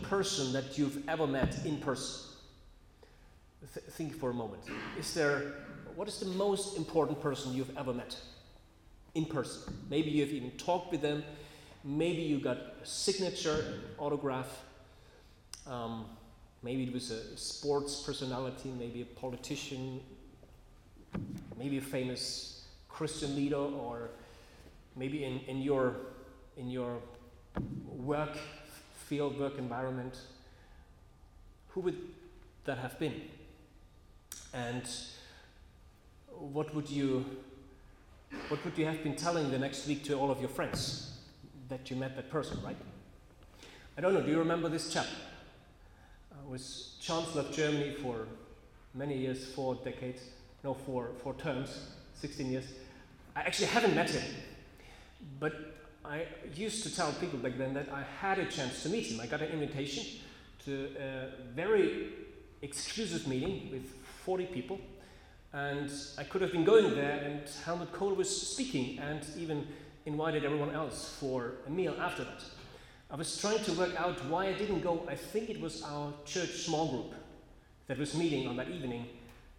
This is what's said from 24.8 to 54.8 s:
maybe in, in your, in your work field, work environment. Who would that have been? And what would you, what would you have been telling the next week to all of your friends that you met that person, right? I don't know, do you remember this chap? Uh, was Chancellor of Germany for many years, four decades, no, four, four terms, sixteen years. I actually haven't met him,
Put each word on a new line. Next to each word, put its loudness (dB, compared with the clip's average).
maybe 0
in, -2
in 0
your, 6
in -4
your -2
work 0
field, 0
work 2
environment. -2
Who -2
would 2
that 0
have -6
been? -2
And -2
what -2
would 0
you, 4
what -2
would -2
you 6
have 0
been 0
telling 4
the 4
next 0
week 2
to 2
all 4
of 2
your 0
friends 0
that -6
you -2
met 0
that -8
person, 0
right? -6
I -2
don't 8
know, 8
do 4
you 8
remember 6
this 2
chap? 2
Uh, -12
was -8
Chancellor 0
of -4
Germany 4
for -2
many 0
years, 0
four 2
decades, -6
no, 2
four, -2
four -2
terms, -2
sixteen -2
years. 0
I 0
actually 2
haven't 8
met 6
him, 2